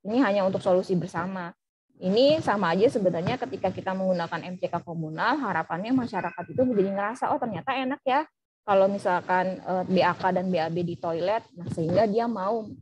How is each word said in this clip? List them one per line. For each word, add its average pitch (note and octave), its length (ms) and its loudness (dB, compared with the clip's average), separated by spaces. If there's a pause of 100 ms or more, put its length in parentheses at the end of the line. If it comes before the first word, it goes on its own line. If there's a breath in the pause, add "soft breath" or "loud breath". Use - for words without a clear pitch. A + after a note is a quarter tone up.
(100)
Ini A#3 120 0
hanya G3+ 240 2
untuk G3 160 -2
solusi F#3 360 2
bersama. F3+ 560 -6 (480)
Ini C4+ 400 4
sama G3+ 320 2
aja G#3 160 6
sebenarnya F#3+ 480 0
ketika F#3+ 320 -4
kita F#3 240 -6
menggunakan F3+ 520 -2
M F3+ 120 -10
C F3+ 120 -2
K E3+ 120 -2
komunal, E3 560 -2
harapannya F#3 560 -2
masyarakat F3+ 560 -2
itu B3 160 0
menjadi G3 240 2
ngerasa, G3+ 440 -4
"Oh D4+ 40 -2
ternyata A3 320 -4
enak C4 320 -2
ya C#4+ 240 0 (400)
kalau G3 240 6
misalkan, F#3 720 0
eh, F#3 240 -2
B F#3 160 4
A F3 160 2
K F#3 160 0
dan F#3 160 0
B F3+ 80 2
A D#3 80 0
B E3 160 -2
di E3+ 160 -6
toilet," F3+ 560 -2
nah, F3 160 -10
sehingga F3+ 400 2
dia A#3 160 0
mau A3 400 -2 (140)